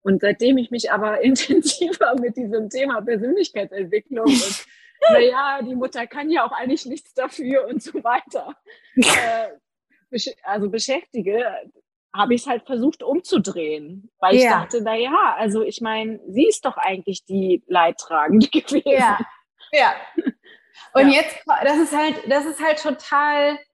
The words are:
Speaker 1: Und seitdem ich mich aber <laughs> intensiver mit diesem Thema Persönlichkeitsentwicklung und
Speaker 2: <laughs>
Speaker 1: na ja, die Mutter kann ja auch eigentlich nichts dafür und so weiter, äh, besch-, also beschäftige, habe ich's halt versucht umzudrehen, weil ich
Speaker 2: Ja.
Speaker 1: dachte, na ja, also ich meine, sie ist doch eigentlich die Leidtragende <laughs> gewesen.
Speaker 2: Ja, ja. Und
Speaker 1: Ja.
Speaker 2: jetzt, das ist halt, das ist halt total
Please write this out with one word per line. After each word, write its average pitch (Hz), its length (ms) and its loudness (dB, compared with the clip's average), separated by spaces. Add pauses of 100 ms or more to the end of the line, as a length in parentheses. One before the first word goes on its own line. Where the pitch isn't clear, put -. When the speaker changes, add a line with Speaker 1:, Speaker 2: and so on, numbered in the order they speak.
Speaker 1:
Und 196 200 2
seitdem 226 360 2
ich 240 140 -2
mich 240 200 -4
aber 214 300 -2
<laughs> - 20 0
intensiver 311 960 0
mit 240 180 -4
diesem 220 320 -4
Thema 262 320 -4
Persönlichkeitsentwicklung 220 1200 -4
und 240 400 0 (200)
Speaker 2:
<laughs> - 260 2
Speaker 1:
na 294 80 8
ja, 269 420 2
die 254 140 -8
Mutter 247 320 -6
kann 294 220 -8
ja 277 160 2
auch 226 60 -8
eigentlich 262 340 -4
nichts - 280 -14
dafür 262 540 -2
und 254 160 -6
so 320 200 -10
weiter, 262 520 -4 (400)
äh, 226 540 2 (600)
besch-, 254 240 -8 (100)
also 202 260 -4
beschäftige, 226 760 -4 (680)
habe 208 180 0
ich's 240 140 -2
halt 240 180 -4
versucht 262 380 -2
umzudrehen, 185 1040 -4 (100)
weil 190 160 4
ich 254 80 8
Speaker 2:
Ja. 202 180 4
Speaker 1:
dachte, 226 200 -4
na 220 140 -2
ja, 269 420 2
also 220 260 -2
ich - 180 -6
meine, 220 380 -6 (100)
sie 247 180 4
ist - 180 0
doch 247 120 -2
eigentlich 185 480 -4
die 190 420 0
Leidtragende 170 800 2
<laughs> - 40 -10
gewesen. 294 340 -2
Speaker 2:
Ja, 254 340 2 (540)
ja. 262 200 4 (1000)
Und 277 180 8
Speaker 1:
Ja. 269 100 4
Speaker 2:
jetzt, - 220 -8 (200)
das 294 140 2
ist 294 180 0
halt, 302 200 0 (120)
das 285 180 0
ist 302 180 -6
halt 302 180 0
total 294 800 0 (140)